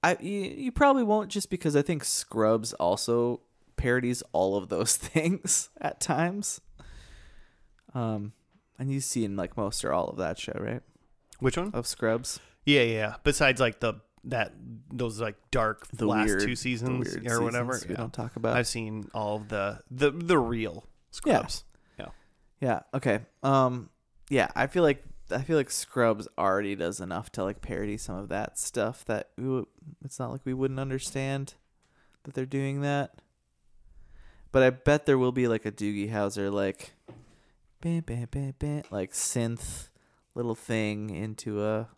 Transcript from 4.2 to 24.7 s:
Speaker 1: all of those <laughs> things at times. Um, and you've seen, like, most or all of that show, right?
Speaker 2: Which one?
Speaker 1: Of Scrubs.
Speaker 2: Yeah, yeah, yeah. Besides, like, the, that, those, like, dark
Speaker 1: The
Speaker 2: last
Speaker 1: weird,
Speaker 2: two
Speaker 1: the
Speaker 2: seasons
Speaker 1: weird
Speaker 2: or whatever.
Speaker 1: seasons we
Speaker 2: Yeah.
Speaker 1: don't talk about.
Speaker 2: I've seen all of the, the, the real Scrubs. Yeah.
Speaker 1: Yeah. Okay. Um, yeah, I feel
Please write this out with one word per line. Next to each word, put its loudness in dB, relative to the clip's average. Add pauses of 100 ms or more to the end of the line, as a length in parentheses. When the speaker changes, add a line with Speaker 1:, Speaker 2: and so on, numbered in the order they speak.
Speaker 1:
all 4
of -4
those 2
<laughs> 0
things 0 (100)
at -4
times. -2 (1300)
Um, -4 (460)
and -4
you've -2
seen, -2
like, -4
most -2
or 2
all 2
of -8
that -2
show, -8
right? -4 (580)
Speaker 2:
Which 2
one? -2
Speaker 1:
Of -2
Scrubs. -2 (260)
Speaker 2:
Yeah, 8
yeah, 2
yeah. -2
Besides, 4
like, 2
the, 0 (300)
that, -2 (380)
those, -4
like, -4 (160)
dark 0
Speaker 1:
The 0
Speaker 2:
last 4
Speaker 1:
weird, 4
Speaker 2:
two 2
Speaker 1:
the 0
Speaker 2:
seasons -2
Speaker 1:
weird -4
Speaker 2:
or 2
whatever. 0
Speaker 1:
seasons -6
we -2
Speaker 2:
Yeah. -4
Speaker 1:
don't -6
talk -8
about. 0
Speaker 2:
I've 0
seen -6
all -2
of -10
the, -4 (100)
the, 4
the 2
real -2 (260)
Scrubs. 0 (340)
Yeah. -10 (560)
Speaker 1:
Yeah. 0 (140)
Okay. 2 (200)
Um, 2 (400)
yeah, 4
I 0
feel 2